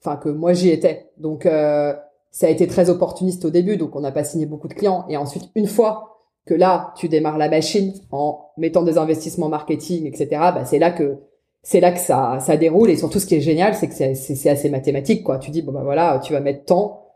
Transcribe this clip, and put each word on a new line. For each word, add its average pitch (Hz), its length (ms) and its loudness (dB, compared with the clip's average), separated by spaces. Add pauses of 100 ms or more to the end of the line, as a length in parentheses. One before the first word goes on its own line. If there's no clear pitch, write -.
Enfin, 151 120 -6
que 147 140 -6
moi, 160 240 0
j'y 180 160 4
étais. - 480 0
Donc, 156 280 -6
euh, 151 480 2 (380)
ça - 160 0
a - 20 6
été 165 160 4
très 175 240 2
opportuniste 180 560 0
au 160 60 0
début. 180 260 2
Donc, 156 180 -4
on 139 40 -8
n'a 139 120 -4
pas 147 120 -2
signé 156 240 -4
beaucoup 147 220 -12
de - 40 -18
clients. 185 340 -2
Et 156 100 -6
ensuite, 143 360 -8
une 214 140 0
fois - 560 -2 (240)
que 170 80 2
là, 180 400 2
tu - 120 -6
démarres 156 300 0
la 151 120 2
machine 190 440 0 (160)
en 147 480 -6
mettant 165 240 2
des 165 160 2
investissements 160 520 -2
marketing, 156 600 -6
et - 40 -14
cetera, 156 360 0
bah, 123 140 -4
c'est 143 140 0
là 165 100 4
que, 147 300 -4 (420)
c'est - 200 4
là 175 100 6
que 180 80 -4
ça, 131 400 0
ça 151 180 2
déroule. 165 320 4
Et 165 60 4
surtout, 156 240 -2
ce - 80 -6
qui 185 80 2
est 147 60 2
génial, 165 340 2
c'est 170 120 -2
que 131 60 -8
c'est, 135 220 -2
c'est, 139 180 -8
c'est 139 160 0
assez 143 220 0
mathématique, 139 520 -2
quoi. 135 140 -2
Tu 131 140 -12
dis, « 160 100 -4
Bon, 143 120 -8
bah, - 100 -8
voilà, 143 400 0
tu 151 100 -6
vas 143 60 0
mettre 139 260 -4
tant. 196 320 2 (180)